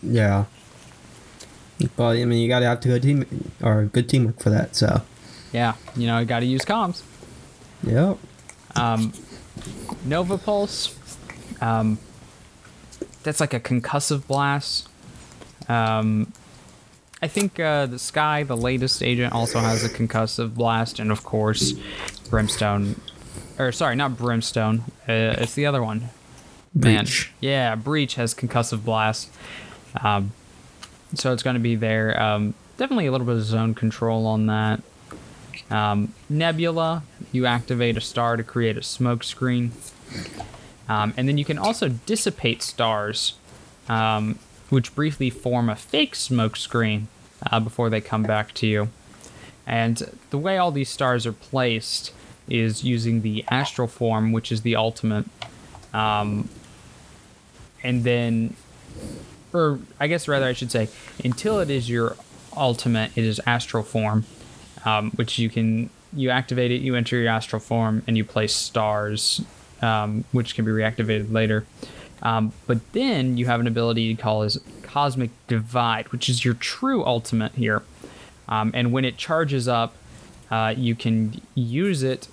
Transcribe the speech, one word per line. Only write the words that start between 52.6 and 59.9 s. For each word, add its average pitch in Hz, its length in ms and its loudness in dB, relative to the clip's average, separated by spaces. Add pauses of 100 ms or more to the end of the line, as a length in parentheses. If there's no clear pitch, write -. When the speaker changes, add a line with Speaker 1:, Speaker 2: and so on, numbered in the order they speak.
Speaker 2:
using 117 360 2
the 107 280 -2
astral 127 380 0
form, 113 440 2
which 113 200 0
is 113 100 -2
the 113 160 2
ultimate. 110 480 0 (680)
Um, 107 540 0 (1400)
and 123 220 0
then, 117 500 2 (1000)
or 151 260 2 (200)